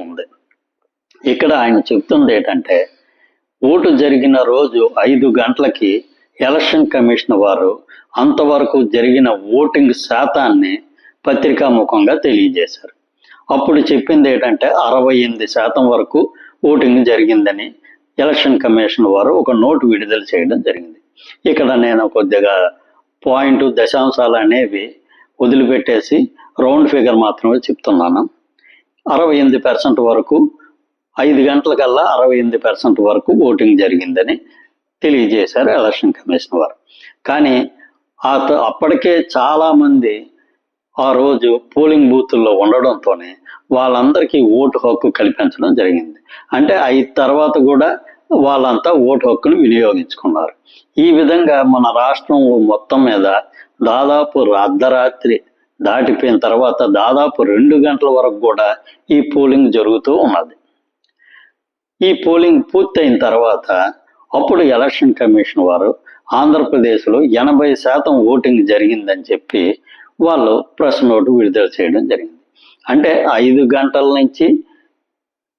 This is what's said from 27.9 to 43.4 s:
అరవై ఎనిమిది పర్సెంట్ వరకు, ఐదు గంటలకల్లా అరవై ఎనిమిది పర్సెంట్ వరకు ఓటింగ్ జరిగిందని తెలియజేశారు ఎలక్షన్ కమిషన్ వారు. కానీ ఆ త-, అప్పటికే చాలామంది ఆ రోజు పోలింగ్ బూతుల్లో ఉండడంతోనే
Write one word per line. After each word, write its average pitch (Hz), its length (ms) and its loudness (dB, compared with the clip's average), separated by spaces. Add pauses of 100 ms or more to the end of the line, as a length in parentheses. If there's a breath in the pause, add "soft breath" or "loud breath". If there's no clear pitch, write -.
అరవై 156 260 0
ఎనిమిది 135 260 2
పర్సెంట్ 123 420 -2
వరకు, 113 280 0 (880 soft breath)
ఐదు 139 220 2
గంటలకల్లా 143 560 0 (100)
అరవై 127 260 2
ఎనిమిది 117 260 -2
పర్సెంట్ 107 420 -2
వరకు 104 220 0 (180)
ఓటింగ్ 107 340 2
జరిగిందని 92 540 -2 (680 soft breath)
తెలియజేశారు 120 760 0
ఎలక్షన్ 110 400 -2
కమిషన్ - 420 -6
వారు. - 160 -6 (520 soft breath)
కానీ 139 280 0 (760 soft breath)
ఆ - 20 0 (140)
త-, 147 140 0 (100)
అప్పటికే 170 440 0 (220)
చాలామంది 143 800 2 (920)
ఆ - 20 0 (120)
రోజు 123 300 0 (240)
పోలింగ్ 151 380 4
బూతుల్లో 120 400 0 (100)
ఉండడంతోనే 104 680 -2 (460 loud breath)